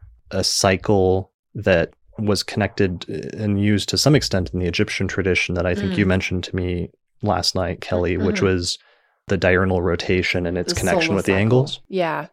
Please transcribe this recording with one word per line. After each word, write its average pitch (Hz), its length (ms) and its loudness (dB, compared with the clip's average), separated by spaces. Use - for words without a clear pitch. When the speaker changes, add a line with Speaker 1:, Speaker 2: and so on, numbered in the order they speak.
Speaker 1:
a 95 120 -2
cycle 95 880 2
that 95 380 2
was 104 240 0
connected 98 640 -2
and 104 500 -4
used 101 300 2
to 95 80 -2
some 143 180 4
extent 95 380 0
in 90 60 -2
the 90 80 -2
Egyptian 98 400 -2
tradition 90 480 -2
that 87 100 -2
I 90 80 0
think 95 240 -2
you 101 80 4
Speaker 2:
Mm. 92 40 4
Speaker 1:
mentioned 92 340 0
to - 120 -8
me 90 340 -4
last 90 320 -2
night, 90 260 -4
Kelly, 90 360 -2
which 90 200 0
Speaker 2:
Mm-hmm. 101 80 0
Speaker 1:
was 90 320 0
the 101 100 0
diurnal 92 440 2
rotation 90 640 0
and 87 140 -2
its 90 140 -2
Speaker 2:
The - 60 -6
Speaker 1:
connection 160 280 0
Speaker 2:
solar 101 80 0
Speaker 1:
with 92 100 -2
the 101 60 2
Speaker 2:
cycle. 95 100 2
Speaker 1:
angles. 127 480 2
Speaker 2:
Yeah. 160 440 -4